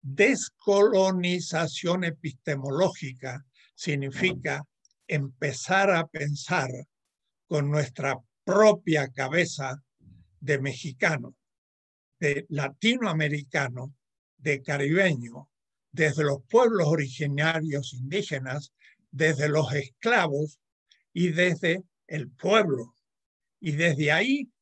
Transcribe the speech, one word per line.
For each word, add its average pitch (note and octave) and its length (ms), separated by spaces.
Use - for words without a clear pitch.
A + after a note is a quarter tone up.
Descolonización F3+ 2000
epistemológica C#3 1400
significa C#3+ 880
empezar D3+ 840
a E3 160
pensar D3 640
con D3 240
nuestra C#3 480
propia F#3 640
cabeza C#3 760
de C#3+ 200
mexicano, C3+ 760
de C#3+ 300
latinoamericano, D3 1500
de C#3 260
caribeño, C#3+ 880
desde D3+ 340
los C#3+ 240
pueblos A3 400
originarios D3 1040
indígenas, C3+ 800
desde D3+ 380
los D3 240
esclavos D3+ 840
y F3 160
desde F3 560
el D#3 240
pueblo. F3+ 640
Y D3+ 120
desde D3+ 380
ahí B3+ 400